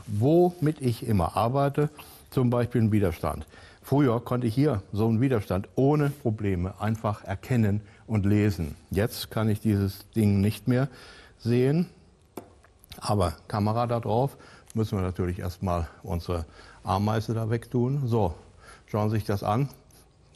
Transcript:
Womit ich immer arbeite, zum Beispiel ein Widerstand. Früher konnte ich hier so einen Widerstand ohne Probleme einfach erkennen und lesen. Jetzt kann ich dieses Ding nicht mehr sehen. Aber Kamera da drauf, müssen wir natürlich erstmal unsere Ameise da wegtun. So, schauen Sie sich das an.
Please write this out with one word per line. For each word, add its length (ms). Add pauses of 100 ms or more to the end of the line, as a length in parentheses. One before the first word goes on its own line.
Womit 720
ich 260
immer 300
arbeite, 540 (400)
zum 180
Beispiel 320
ein 120
Widerstand. 540 (360)
Früher 380
konnte 260
ich 80
hier 360
so 160
einen 140
Widerstand 540
ohne 340
Probleme 720
einfach 440
erkennen 580 (240)
und 180
lesen. 500 (160)
Jetzt 400
kann 200
ich 100
dieses 520
Ding 280
nicht 260
mehr 220 (500)
sehen. 520 (1080)
Aber 360 (140)
Kamera 380
da 140
drauf, 380 (340)
müssen 240
wir 60
natürlich 380
erstmal 480 (140)
unsere 440 (380)
Ameise 500
da 160
wegtun. 560
So, 280 (520)
schauen 240
Sie 60
sich 100
das 160
an. 260 (680)